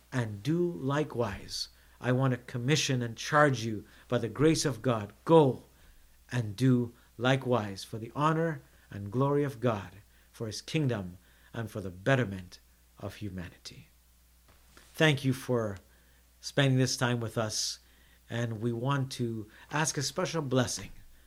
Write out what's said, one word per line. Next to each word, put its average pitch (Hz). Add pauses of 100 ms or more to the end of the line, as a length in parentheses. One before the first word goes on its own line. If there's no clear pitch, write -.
(120)
and 110
do 170
likewise." 131 (300)
I 123
want 131
to -
commission 127
and 113
charge 147
you 107 (220)
by 120
the 113
grace 156
of 131
God. 113 (120)
Go 156 (680)
and 110
do 123 (240)
likewise 120
for -
the 117
honor 156 (260)
and 101
glory 139
of 123
God, 107 (280)
for -
his 104
kingdom, 107 (340)
and 113
for 107
the 92
betterment 98 (400)
of 101
humanity. 90 (1040)
Thank 151
you 131
for 113 (600)
spending 135
this 131
time 120
with 113
us, - (500)
and 113
we 120
want 131
to 113 (240)
ask 156
a 139
special 160
blessing 123 (340)